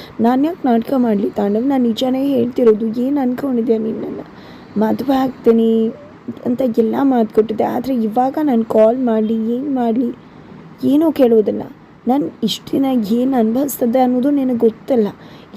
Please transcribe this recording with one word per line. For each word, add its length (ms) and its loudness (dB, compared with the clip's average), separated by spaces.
"ನಾನು 240 2
ಯಾಕೆ 240 -4
ನಾಟಕ 280 0
ಮಾಡಲಿ 340 0
ತಾಂಡವ್, 360 -2
ನಾನು 180 0
ನಿಜಾನೇ 440 -2
ಹೇಳ್ತಿರೋದು, 720 2
ಏನು 200 0
ಅನ್ಕೊಂಡಿದ್ಯಾ 580 0
ನೀನು 220 -6
ನನ್ನ 200 -10
ಮದುವೆ 400 0
ಆಗ್ತೀನಿ 760 2
ಅಂತ 160 -2
ಎಲ್ಲ 240 0
ಮಾತು 320 2
ಕೊಟ್ಟಿದ್ದೆ, 300 2
ಆದರೆ 300 -4
ಇವಾಗ 480 0
ನಾನು 220 2
ಕಾಲ್ 400 2
ಮಾಡಲಿ, 500 0
ಏನು 160 -6
ಮಾಡಲಿ, 420 -2
ಏನೂ 280 4
ಕೇಳೋದಿಲ್ಲ. 500 2
ನಾನು 220 0
ಇಷ್ಟು 300 -6
ದಿನ 140 0
ಏನು 260 0
ಅನುಭವಿಸ್ತಿದ್ದೆ 640 0
ಅನ್ನೋದು 300 2
ನಿನಗೆ 280 0
ಗೊತ್ತಿಲ್ಲ, 500 0